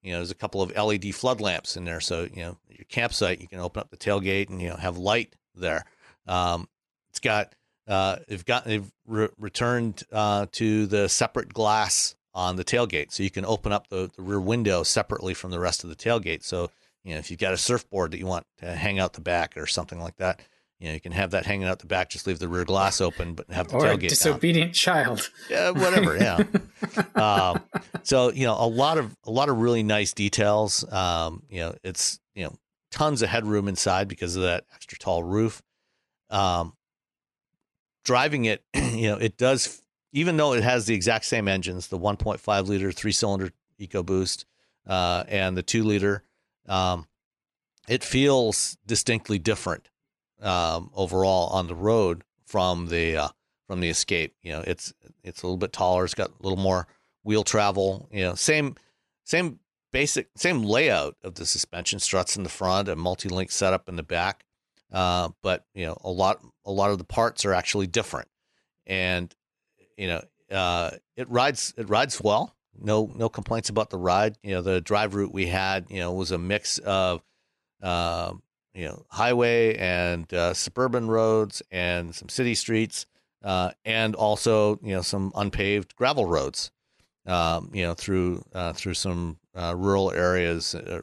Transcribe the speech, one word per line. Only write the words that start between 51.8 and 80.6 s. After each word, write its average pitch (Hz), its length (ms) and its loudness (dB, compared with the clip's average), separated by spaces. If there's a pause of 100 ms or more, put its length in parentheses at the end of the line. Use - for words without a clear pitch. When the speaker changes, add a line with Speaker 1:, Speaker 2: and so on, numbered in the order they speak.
Speaker 1:
from 90 440 0
the, 82 280 0
uh, 76 120 0 (380)
from 92 140 -6
the 87 80 0
Escape. 82 540 -2
You 85 100 -10
know, 80 140 -6
it's, - 260 -6 (320)
it's 92 180 -14
a 90 40 -6
little 90 100 -2
bit 92 160 -4
taller. 92 320 2
It's 87 100 -4
got - 160 -4
a - 120 -20
little 95 160 -2
more 92 280 2 (380)
wheel 107 180 2
travel. 98 720 2
You 101 100 -2
know, 90 120 0
same, 151 420 0 (480)
same 180 340 -2 (340)
basic, 135 440 0
same 170 260 0
layout 104 600 2
of 92 100 -10
the 85 100 -10
suspension, - 540 -2
struts - 380 0
in 101 80 -4
the 90 40 -6
front, 95 400 0
a 90 60 -2
multi-link 90 560 -2
setup 95 380 0
in 90 80 -10
the 82 80 -6
back. 87 400 -2 (480)
Uh, 90 380 0 (120)
but, 90 320 -2
you 92 100 -6
know, 80 200 -6
a 95 60 -6
lot, 92 300 2 (240)
a 101 60 -8
lot 98 200 4
of 101 80 2
the 87 60 -8
parts - 400 0
are 101 80 2
actually 92 360 0
different, 87 400 -4 (580)
and, 90 480 -2 (640)
you 101 100 -6
know, 85 160 -2 (280)
uh, 87 400 0 (260)
it 120 120 -8
rides, 123 480 0
it 110 120 -8
rides 120 320 2
well. 104 360 2 (240)
No, 107 360 0
no 113 140 -2
complaints 113 400 -4
about 107 220 0
the 95 80 -6
ride. 95 440 2
You 98 120 -4
know, 90 80 -2
the 92 180 2
drive 104 340 0
route 101 180 0
we 92 140 0
had, 92 440 0
you 98 80 -8
know, 87 140 -2
was 92 180 -2
a 90 80 -2
mix 92 400 -2
of, 92 440 0 (600)
uh, 87 500 -2 (420)
you 90 120 -8
know, - 220 -12
highway 117 680 4
and, 87 580 -2
uh, 87 200 2
suburban 123 540 -2